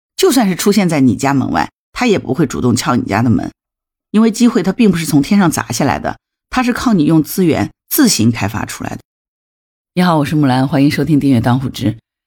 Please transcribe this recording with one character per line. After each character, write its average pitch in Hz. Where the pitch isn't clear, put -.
就 381
算 240
是 180
出 208
现 196
在 156
你 123
家 139
门 123
外， -
它 -
也 196
不 120
会 165
主 -
动 123
敲 127
你 113
家 101
的 131
门， 60
因 208
为 226
机 226
会 226
它 185
并 208
不 -
是 165
从 147
天 202
上 180
砸 -
下 147
来 78
的， 73
它 -
是 247
靠 233
你 160
用 160
资 190
源 113
自 285
行 117
开 113
发 98
出 -
来 -
的。 -
你 180
好， 175
我 147
是 143
木 151
兰， 131
欢 139
迎 143
收 147
听 143
订 139
阅 120
当 123
户 135
知。 -